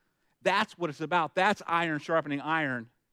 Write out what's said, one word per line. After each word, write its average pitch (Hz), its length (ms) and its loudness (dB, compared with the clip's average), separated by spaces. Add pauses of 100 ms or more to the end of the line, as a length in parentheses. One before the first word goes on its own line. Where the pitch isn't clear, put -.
(400)
That's 196 380 0
what 170 100 -2
it's 147 140 -10
about. 156 320 0
That's 196 320 2
iron 170 320 0
sharpening 147 420 0
iron, 139 460 -2 (260)